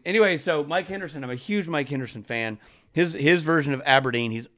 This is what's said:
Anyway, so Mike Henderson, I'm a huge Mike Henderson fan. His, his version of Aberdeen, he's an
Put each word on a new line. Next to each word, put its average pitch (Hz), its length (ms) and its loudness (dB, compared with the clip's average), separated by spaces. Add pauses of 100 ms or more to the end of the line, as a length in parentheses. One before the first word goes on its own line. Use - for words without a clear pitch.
Anyway, 190 320 4
so 151 260 0
Mike 165 240 -2
Henderson, 175 360 -10
I'm 123 60 -6
a 123 60 -4
huge 196 320 -4
Mike 147 220 -2
Henderson 127 340 -6
fan. 113 360 -4 (320)
His, 165 200 0
his 160 320 2
version 151 300 2
of 131 120 -4
Aberdeen, 127 460 2
he's 113 140 -6
an - 120 -20